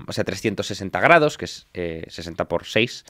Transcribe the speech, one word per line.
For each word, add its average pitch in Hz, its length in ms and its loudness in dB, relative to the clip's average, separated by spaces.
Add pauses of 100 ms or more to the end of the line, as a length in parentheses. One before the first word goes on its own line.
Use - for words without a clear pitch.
o 87 60 -12
sea, 107 100 -2
trescientos 98 440 -4
sesenta 95 340 -4
grados, 151 360 6
que - 60 -8
es, - 300 -12
eh, 82 340 -6
sesenta 85 400 -6
por 87 180 -2
seis. - 440 0